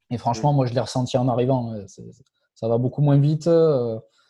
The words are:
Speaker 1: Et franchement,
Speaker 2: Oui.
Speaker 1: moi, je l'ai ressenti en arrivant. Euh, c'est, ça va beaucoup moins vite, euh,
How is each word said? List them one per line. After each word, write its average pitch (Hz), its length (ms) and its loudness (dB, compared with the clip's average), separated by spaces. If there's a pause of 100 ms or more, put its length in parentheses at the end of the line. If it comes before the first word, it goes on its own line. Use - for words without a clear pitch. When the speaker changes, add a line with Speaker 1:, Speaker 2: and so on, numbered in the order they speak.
(100)
Speaker 1:
Et 120 80 -6
franchement, 120 320 0
Speaker 2:
Oui. 143 60 2
Speaker 1:
moi, 131 100 2
je 117 80 -6
l'ai 127 60 0
ressenti 123 360 -4
en 127 120 0
arrivant. 123 440 0
Euh, 101 140 -12
c'est, 117 180 -20 (500)
ça 113 140 -6
va 117 80 2
beaucoup 127 240 -2
moins 143 180 4
vite, 151 280 0
euh, 143 520 2 (320)